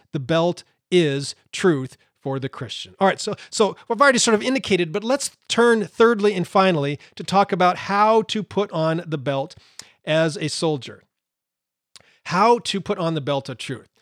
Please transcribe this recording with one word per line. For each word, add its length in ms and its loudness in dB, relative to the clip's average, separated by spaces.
the 80 -6
belt 440 -2
is 420 0
truth 460 0
for 180 -6
the 80 -6
Christian. 520 -14
All 80 4
right, 120 0
so, 160 -6
so 260 0
we've 100 0
already 180 6
sort 180 2
of 60 2
indicated, 520 -2
but 100 -6
let's 320 -4
turn 360 2
thirdly 480 2
and 140 -2
finally 500 2
to 80 -12
talk 280 2
about 240 2
how 460 2
to 200 -4
put 300 -4
on 340 -2
the 120 -4
belt 380 -6
as 320 0
a 100 -4
soldier. 560 -4
How 320 2
to 200 -6
put 180 -4
on 160 -2
the 60 -4
belt 300 -4
of 80 -12
truth. 320 -12